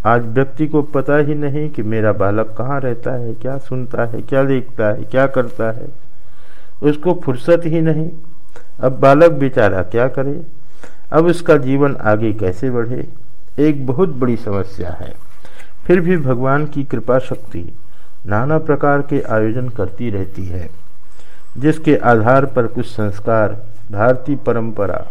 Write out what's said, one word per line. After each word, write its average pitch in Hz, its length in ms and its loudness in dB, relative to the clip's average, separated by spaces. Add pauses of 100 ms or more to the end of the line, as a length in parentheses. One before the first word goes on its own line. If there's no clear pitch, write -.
आज 117 200 4
व्यक्ति 131 420 0
को 147 140 2
पता 143 360 0
ही 151 180 2
नहीं 147 340 -2
कि 135 140 -2
मेरा 110 280 0
बालक 101 460 0
कहाँ 135 220 -2
रहता 127 320 -2
है, 120 220 -2
क्या 131 240 -4
सुनता 127 480 -2
है, 110 160 -2
क्या 135 220 0
देखता 123 500 0
है, 117 100 -2
क्या 131 240 2
करता 120 440 -2
है, 123 140 -4 (1000)
उसको 151 300 0
फुर्सत 170 520 2
ही 160 160 0
नहीं। 160 280 0 (720)
अब 127 180 0
बालक 147 320 6
बेचारा 127 500 2
क्या 117 260 0
करे? 139 340 -2 (680)
अब 156 140 4
उसका 170 320 4
जीवन 139 380 2
आगे 107 380 2
कैसे 101 360 0
बढ़े? 120 380 -2 (520)
एक 143 280 2
बहुत 151 220 2
बड़ी 123 280 0
समस्या 98 520 -2
है। 85 240 -2 (720)
फिर 180 140 4
भी 180 180 2
भगवान 131 480 0
की 143 180 -2
कृपा 123 360 0
शक्ति - 540 -2 (520)
नाना 120 320 0
प्रकार 143 440 0
के 139 200 0
आयोजन 113 480 0
करती 117 400 -2
रहती 95 360 -2
है, 90 240 -2 (880)
जिसके 147 380 2
आधार 120 500 4
पर 120 220 0
कुछ 113 180 -2
संस्कार 107 720 0 (340)
भारतीय 123 440 0
परंपरा 110 760 -2